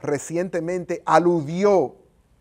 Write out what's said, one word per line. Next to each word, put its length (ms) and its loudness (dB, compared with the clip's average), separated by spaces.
recientemente 1040 -6
aludió 920 2